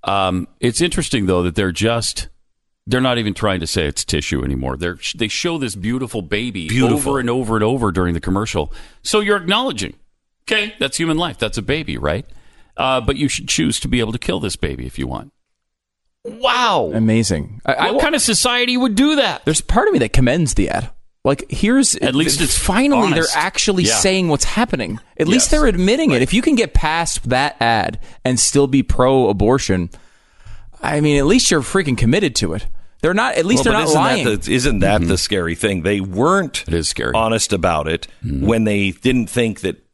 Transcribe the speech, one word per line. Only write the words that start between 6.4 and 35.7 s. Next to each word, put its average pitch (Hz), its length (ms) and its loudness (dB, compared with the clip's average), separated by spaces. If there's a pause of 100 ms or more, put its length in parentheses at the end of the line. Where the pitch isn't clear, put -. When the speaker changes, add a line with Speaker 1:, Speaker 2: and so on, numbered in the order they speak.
Speaker 2:
Beautiful. 120 440 2
Speaker 1:
over 139 60 0
and 123 120 -2
over 120 260 -2
and 107 80 2
over 117 260 2
during 87 240 0
the 82 60 -4
commercial. 92 520 -2 (300)
So - 180 0
you're 208 180 2
acknowledging, 185 560 -2 (540)
okay, 214 300 -2
that's - 180 -4
human 165 220 0
life. 175 220 -4
That's 110 180 -2
a 110 40 -4
baby, 131 360 -4
right? 76 260 -2 (520)
Uh, 131 240 0
but 131 160 0
you 147 100 0
should - 220 -4
choose - 320 0
to - 80 -6
be 123 100 0
able 113 140 -2
to 120 60 -6
kill - 200 -4
this 95 160 -4
baby 64 320 -6
if 64 140 -12
you 65 80 -4
want. 64 240 -10 (920)
Wow. 226 680 0
Speaker 3:
Amazing. 110 720 0
I, 135 100 0
I 135 120 0
Speaker 1:
What 220 100 -2
Speaker 3:
wa- 285 60 2
Speaker 1:
kind 294 120 2
of 269 80 0
society 247 540 0
would 247 180 0
do 294 220 4
that? 220 280 -6
Speaker 3:
There's 156 160 0
part - 280 2
of 415 40 2
me - 80 2
that 110 120 0
commends 135 420 4
the 95 140 2
ad. - 220 -4 (340)
Like, 139 260 0
here's 247 460 2
Speaker 1:
At - 180 0
least 151 260 2
it's - 160 0
Speaker 3:
finally 240 520 2
Speaker 1:
honest. 165 260 2
Speaker 3:
they're 151 80 0
actually 190 420 0
Speaker 1:
Yeah. 220 120 2
Speaker 3:
saying 190 320 2
what's 147 160 2
happening. 120 560 -2 (180)
At 156 80 2
least 247 200 4
Speaker 1:
Yes. - 40 0
Speaker 3:
they're 302 160 4
admitting 214 460 2
it. 123 100 4
If 131 100 0
you 220 100 4
can 302 120 2
get 220 180 0
past 165 560 0
that 131 320 0
ad 113 380 0 (260)
and 127 140 0
still 143 300 2
be 135 160 4
pro-abortion, 107 1040 2 (920)
I 147 180 -2
mean, 147 180 4
at 139 80 2
least 233 240 4
you're 160 120 2
freaking 147 360 -2
committed 131 380 2
to 85 180 -2
it. 101 120 -6 (360)
They're 170 120 2
not. 233 220 0
At 160 80 2
least 240 200 2
Speaker 2:
Well, - 0 -
Speaker 3:
they're 233 80 4
Speaker 2:
but - 60 2
Speaker 3:
not - 100 0
Speaker 2:
isn't 156 120 4
Speaker 3:
lying. 208 240 0
Speaker 2:
that 104 180 0
the, 101 120 -2
isn't 127 260 0
that 98 200 2
Speaker 1:
Mm-hmm. 82 100 0
Speaker 2:
the 95 80 2
scary 87 360 -2
thing? 95 280 -2